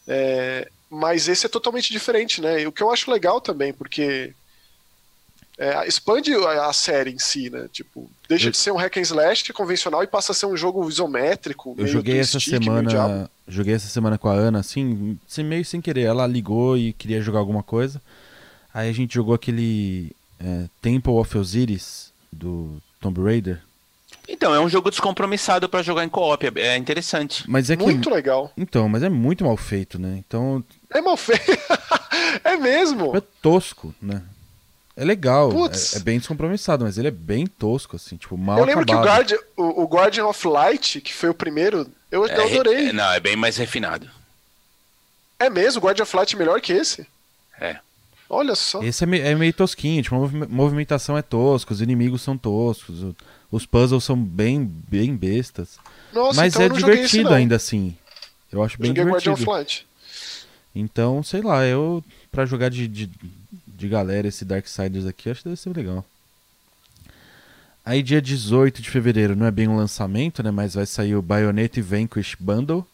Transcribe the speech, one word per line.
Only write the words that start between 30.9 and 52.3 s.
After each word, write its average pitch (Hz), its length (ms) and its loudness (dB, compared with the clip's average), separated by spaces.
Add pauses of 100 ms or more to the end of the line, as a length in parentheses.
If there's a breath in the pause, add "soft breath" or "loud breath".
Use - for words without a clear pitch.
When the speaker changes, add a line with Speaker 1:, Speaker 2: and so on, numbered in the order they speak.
Speaker 1:
mal 349 160 2
feito. - 260 2
<laughs> - 1000 0
É 349 120 2
mesmo. 269 640 2
Speaker 2:
É 202 40 2 (200)
tosco, 160 600 2
né? 101 200 -6 (760)
É - 80 -6
legal, 151 460 4
Speaker 1:
Putz. 196 460 0
Speaker 2:
é, - 20 -4
é - 20 -4
bem 113 200 0
descompromissado, 156 680 -2
mas 101 120 -4
ele 120 100 -2
é 151 40 0
bem 101 360 -4
tosco, 117 500 -4
assim, - 180 -16
tipo, - 220 -12
mal 101 220 2
Speaker 1:
Eu 247 60 6
lembro 226 180 2
Speaker 2:
acabado. 120 420 6
Speaker 1:
que - 80 0
o - 40 0
Guardi-, - 80 -6 (120)
o, 170 260 0
o 160 40 0
Guardian 196 400 2
of 202 200 -2
Light, 156 540 2
que - 120 -12
foi - 160 0
o 170 40 2
primeiro, 165 560 -2 (220)
eu, 190 140 2
Speaker 3:
É - 120 -2
Speaker 1:
eu 214 100 4
Speaker 3:
re-, 220 120 2
Speaker 1:
adorei. 262 300 4
Speaker 3:
é, - 40 -4
não, 101 180 2
é 90 80 2
bem 101 160 2
mais 113 220 0
refinado. 110 520 -6 (1300)
Speaker 1:
É 254 100 4
mesmo? 208 320 2
O - 40 0
Guardian 202 180 4
of - 120 -4
Light 190 200 2
é - 40 -10
melhor 180 220 2
que - 120 -4
esse? - 320 0 (540)
Speaker 3:
É. 80 180 -8 (520)
Speaker 1:
Olha 247 260 0
só. - 260 -4
Speaker 2:
Esse 120 220 -2
é 170 40 0
me-, 180 120 2
é 147 160 2
meio 165 180 4
tosquinho, 160 500 0
tipo, 127 120 -2
a 127 40 2
movi-, 143 280 -2
movimentação 143 720 0
é 151 40 -2
tosca, 123 520 2
os 101 80 -4
inimigos 123 400 0
são 135 160 -4